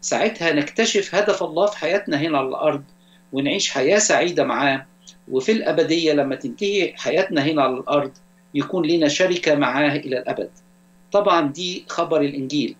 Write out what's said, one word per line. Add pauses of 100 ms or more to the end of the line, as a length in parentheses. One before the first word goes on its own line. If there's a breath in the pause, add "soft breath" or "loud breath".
ساعتها
نكتشف
هدف
الله
في
حياتنا
هنا
على
الأرض، (500 soft breath)
ونعيش
حياة
سعيدة
معاه، (440 loud breath)
وفي
الأبدية
لما
تنتهي
حياتنا
هنا
على
الأرض (440)
يكون
لنا
شركة
معاه
إلى
الأبد. (640)
طبعًا
دي
خبر
الإنجيل.